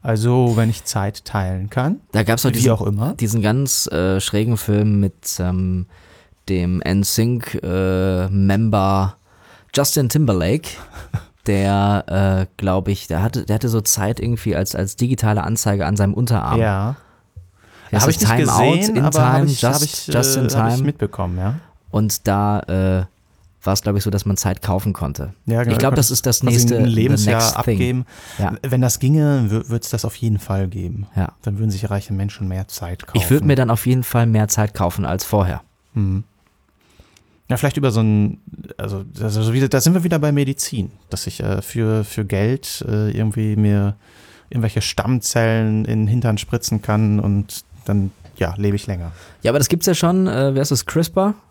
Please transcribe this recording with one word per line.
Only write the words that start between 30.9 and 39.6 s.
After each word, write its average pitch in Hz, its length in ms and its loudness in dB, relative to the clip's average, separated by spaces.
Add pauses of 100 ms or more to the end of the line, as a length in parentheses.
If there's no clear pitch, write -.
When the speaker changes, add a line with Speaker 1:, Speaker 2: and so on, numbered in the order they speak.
Speaker 2:
Ja. 95 280 -2
Speaker 1:
Dann 101 180 -4
würden 110 120 0
sich 98 180 -6
reiche 101 240 -4
Menschen 98 340 -4
mehr 92 220 -6
Zeit - 360 -10
kaufen. - 120 -4
Speaker 2:
Ich 98 120 -2
würd 147 140 4
mir 143 140 4
dann 127 120 2
auf 117 160 0
jeden 127 180 2
Fall 117 240 2
mehr 110 200 4
Zeit 107 260 0
kaufen 92 300 -2
als 92 220 -4
vorher. 95 360 0 (320)
Speaker 1:
Mhm. 98 300 0 (1300)
Ja, 123 80 -2
vielleicht 143 200 0
über 139 140 2
so 113 80 2
ein, 107 400 2 (380)
also, 101 260 -6 (180)
also 110 220 -2
so 113 100 0
wie, 135 140 2